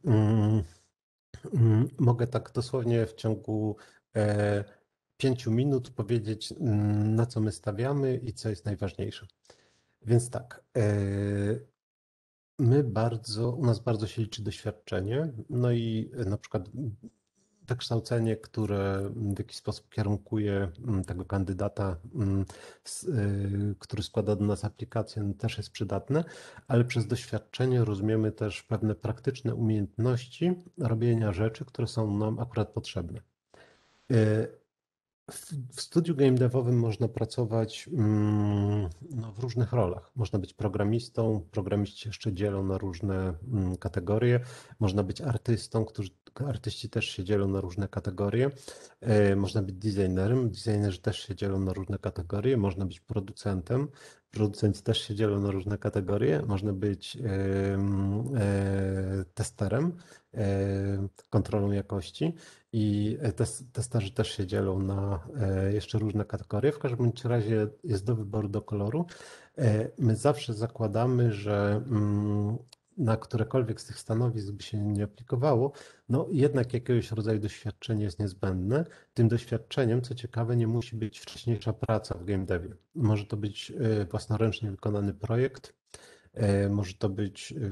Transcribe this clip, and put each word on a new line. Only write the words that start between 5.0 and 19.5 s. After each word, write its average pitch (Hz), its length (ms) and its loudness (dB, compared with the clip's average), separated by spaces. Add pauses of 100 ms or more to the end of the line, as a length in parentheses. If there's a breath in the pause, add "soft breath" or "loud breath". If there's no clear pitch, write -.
pięciu 123 300 0
minut 127 400 2
powiedzieć, 110 600 -4
mm, 104 640 2
na 113 120 4
co 120 140 -4
my 107 120 0
stawiamy 127 640 -2
i 123 160 -6
co - 160 -8
jest 107 160 -6
najważniejsze. 101 600 -6 (760 soft breath)
Więc 117 280 4
tak, - 340 -10 (120)
e, 123 60 4 (1800)
my 135 260 6
bardzo, 113 680 0
u 123 160 0
nas 113 140 4
bardzo 107 260 0
się 113 160 -4
liczy 107 200 -6
doświadczenie, 107 920 -4 (180)
no 123 220 2
i, 113 460 0
e, 120 60 -4
na 101 140 -2
przykład 95 300 -6 (1000)
wykształcenie, 113 680 0
które 98 800 -2
w 104 240 -2
jakiś - 180 -8